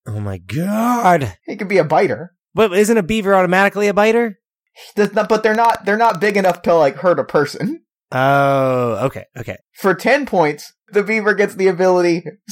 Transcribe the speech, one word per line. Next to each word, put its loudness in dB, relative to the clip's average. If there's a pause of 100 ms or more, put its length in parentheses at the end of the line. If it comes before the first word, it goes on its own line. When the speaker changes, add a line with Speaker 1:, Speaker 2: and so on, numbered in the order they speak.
Speaker 1:
Oh -8
my -8
God. -2
Speaker 2:
He -10
could -8
be 0
a 4
biter. -2 (180)
Speaker 1:
But 0
isn't 2
a 2
beaver 0
automatically 2
a 0
biter? 0 (580)
Speaker 2:
That's 0
not, -2
but 2
they're 2
not, 0
they're 0
not 0
big 0
enough 0
to, 2
like, 2
hurt 0
a -4
person. -4 (340)
Speaker 1:
Oh, 0
okay, -8 (120)
okay. -12 (220)
Speaker 2:
For 2
ten 0
points, -2 (180)
the 0
beaver 0
gets -2
the 0
ability, 2 (280)